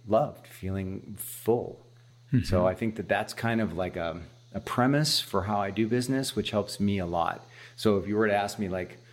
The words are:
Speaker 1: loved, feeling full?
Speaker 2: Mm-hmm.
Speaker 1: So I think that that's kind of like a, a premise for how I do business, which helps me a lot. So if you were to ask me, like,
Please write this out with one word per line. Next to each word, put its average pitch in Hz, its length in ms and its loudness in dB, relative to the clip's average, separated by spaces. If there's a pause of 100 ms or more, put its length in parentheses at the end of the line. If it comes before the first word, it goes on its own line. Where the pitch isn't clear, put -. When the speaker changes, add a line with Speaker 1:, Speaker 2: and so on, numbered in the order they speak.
Speaker 1:
loved, 113 400 2
feeling 95 720 -8
full? - 680 -2 (480)
Speaker 2:
Mm-hmm. 120 120 4
Speaker 1:
So 90 200 4
I 92 100 4
think 110 200 -2
that 95 120 -6
that's 104 260 0
kind 117 280 0
of 92 120 0
like 90 240 -4
a, 85 240 -4 (320)
a 98 60 -6
premise 139 600 2
for - 240 0
how 104 160 -2
I 101 100 -2
do 107 180 0
business, 127 480 0
which 104 160 -2
helps 101 280 -2
me 101 180 2
a 90 80 -2
lot. 85 400 0 (300)
So 104 220 4
if 98 100 -2
you 104 80 0
were 107 120 4
to 101 80 4
ask 101 220 0
me, 101 120 -2
like, 90 300 -6 (140)